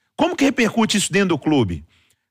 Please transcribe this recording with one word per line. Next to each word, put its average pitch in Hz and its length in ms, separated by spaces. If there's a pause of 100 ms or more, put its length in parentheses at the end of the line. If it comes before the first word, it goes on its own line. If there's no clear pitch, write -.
(160)
Como 349 200
que 277 100
repercute 226 500
isso - 160
dentro 190 180
do 160 100
clube? 110 440 (480)